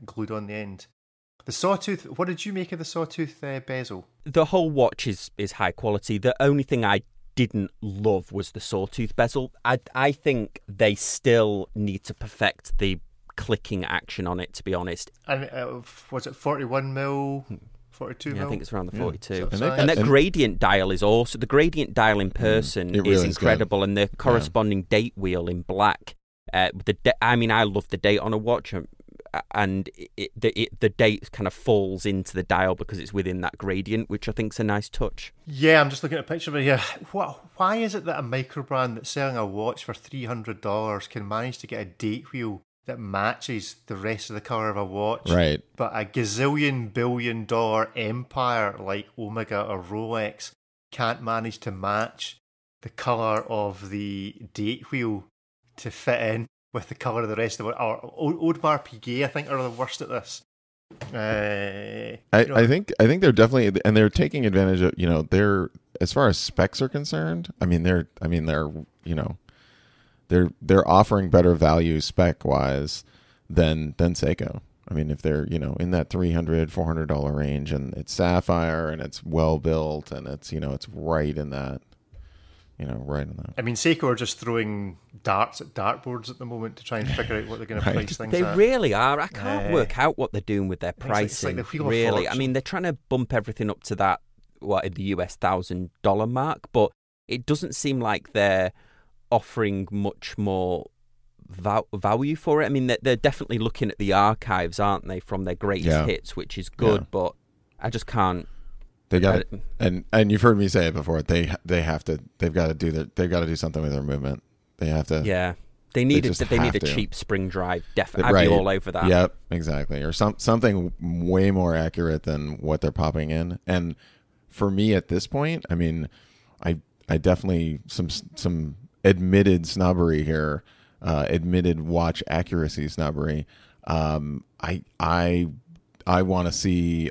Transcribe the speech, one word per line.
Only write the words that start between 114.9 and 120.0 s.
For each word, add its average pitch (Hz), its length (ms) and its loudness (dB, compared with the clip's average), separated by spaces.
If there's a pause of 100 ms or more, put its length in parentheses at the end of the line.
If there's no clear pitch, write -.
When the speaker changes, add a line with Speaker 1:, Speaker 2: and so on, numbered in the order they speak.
Speaker 3:
to. 78 160 0
Speaker 2:
Yeah, 90 300 -2 (380)
they 123 100 0
Speaker 3:
They - 20 4
Speaker 2:
need 139 220 4
a, - 20 2
Speaker 3:
just - 200 -2
Speaker 2:
they 120 100 2
need 78 160 2
a 104 40 2
Speaker 3:
have - 20 -10
to. 78 140 -2
Speaker 2:
cheap - 200 -2
spring 95 340 -2
drive. 90 360 -4 (100)
Def-, - 180 -2
Speaker 3:
Th-, 95 120 0
Speaker 2:
I'd 120 80 4
Speaker 3:
right. 87 160 8
Speaker 2:
be 85 60 6
all 98 140 4
over 95 240 0
that. 85 160 0
Speaker 3:
Yep, 90 260 6 (180)
exactly. 73 500 -2